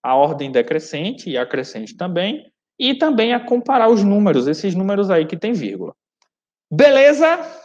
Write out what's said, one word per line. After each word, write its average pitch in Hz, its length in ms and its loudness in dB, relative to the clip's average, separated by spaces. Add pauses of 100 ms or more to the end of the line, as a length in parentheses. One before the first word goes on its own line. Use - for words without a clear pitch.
A 127 140 -2
ordem 143 340 0
decrescente 156 800 -4
e 127 80 -6
a 123 80 -2
crescente - 520 -10
também, 185 520 -6 (300)
e 254 160 0
também 247 380 0
a 240 80 -2
comparar 240 480 2
os 220 120 4
números, 196 460 2
esses 170 260 -4
números 196 360 -2
aí 165 160 2
que 165 100 -8
tem 208 160 -6
vírgula. 98 420 -6 (800)
Beleza? 285 680 4 (260)